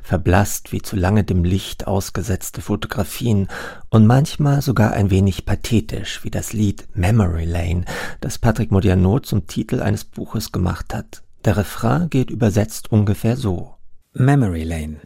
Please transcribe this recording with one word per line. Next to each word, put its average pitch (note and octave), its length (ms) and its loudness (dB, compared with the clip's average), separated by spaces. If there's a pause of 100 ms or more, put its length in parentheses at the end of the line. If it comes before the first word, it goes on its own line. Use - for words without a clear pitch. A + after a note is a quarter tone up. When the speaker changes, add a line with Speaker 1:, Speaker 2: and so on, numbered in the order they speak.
Speaker 1:
verblasst F2+ 680 0
wie G2+ 100 -4
zu - 140 -8
lange F#2+ 280 2
dem F2+ 200 2
Licht F#2 420 -2
ausgesetzte - 760 -4
Fotografien G#2 880 -2 (440)
und A2 160 8
manchmal C#3+ 560 4
sogar A2+ 300 2
ein G2 180 2
wenig F#2+ 340 2
pathetisch - 800 -2
wie G#2 80 -6
das - 220 -6
Lied G#2 420 -2
Memory F#2 500 2
Lane, F2 400 -2 (340)
das - 200 -6
Patrick A#2 320 2
Modiano F#2 480 4
zum - 260 -2
Titel - 380 -4
eines G2+ 220 -2
Buches - 460 -8
gemacht F2+ 400 -4
hat. - 300 -10 (240)
Der G2 100 4
Refrain C3 540 0
geht B2+ 220 0
übersetzt G#2 600 0
ungefähr G#2+ 460 2
so. G2+ 380 -4 (380)
Speaker 2:
Memory B2 500 2
Lane. D#2 420 -6